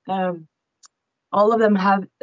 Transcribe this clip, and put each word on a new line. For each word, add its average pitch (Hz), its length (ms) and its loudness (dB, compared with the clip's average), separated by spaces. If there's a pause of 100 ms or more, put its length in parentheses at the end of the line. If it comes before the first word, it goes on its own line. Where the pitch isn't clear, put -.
um, 180 400 -6 (840)
all 214 220 2
of 226 80 0
them 214 160 4
have 196 280 0 (180)